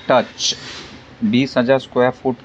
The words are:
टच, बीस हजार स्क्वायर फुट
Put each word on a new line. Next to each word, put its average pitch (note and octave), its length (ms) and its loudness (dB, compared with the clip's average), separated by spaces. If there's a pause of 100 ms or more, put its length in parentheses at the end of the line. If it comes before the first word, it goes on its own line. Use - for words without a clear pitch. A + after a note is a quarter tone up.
(120)
टच, - 440 0 (680)
बीस B2 340 0
हजार B2+ 220 2
स्क्वायर B2+ 320 0
फुट B2+ 340 -4